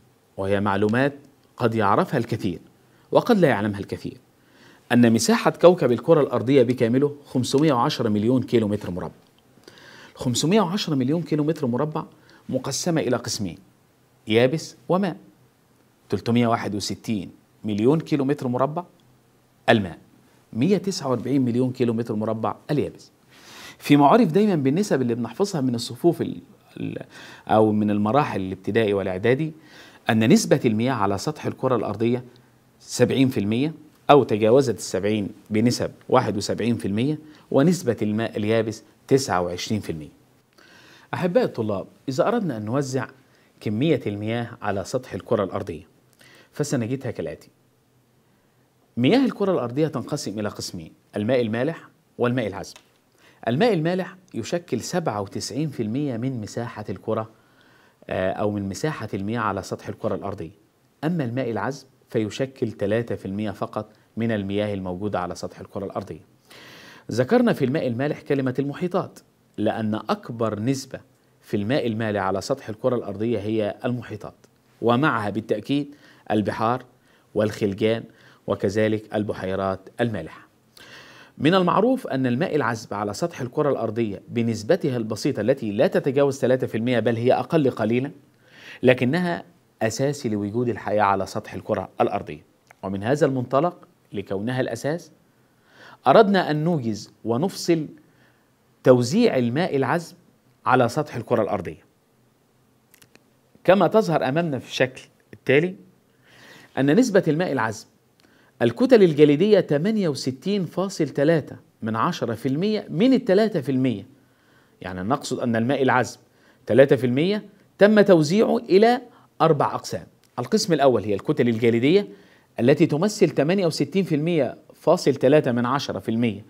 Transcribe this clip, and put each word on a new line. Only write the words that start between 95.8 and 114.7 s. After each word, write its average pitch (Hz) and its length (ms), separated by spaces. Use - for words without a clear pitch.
أردنا 185 440
أن 151 140
نوجز 117 480
ونفصل 156 640
توزيع 131 520
الماء 131 400
العذب 139 400
على 120 220
سطح - 280
الكرة 113 260
الأرضية، 90 420
كما 180 220
تظهر 165 420
أمامنا 147 300
في - 100
الشكل - 340
التالي، 160 420
أن 143 200
نسبة 208 300
الماء 160 240
العذب 113 340
الكتل 220 400
الجليدية 160 580
تمانية 180 480
وستين 151 560
فاصل 180 440
تلاتة 143 480
من 110 140
عشرة 117 380
في 131 140
المية 190 420
من 202 220
التلاتة 202 480
في 135 120
المية. 123 340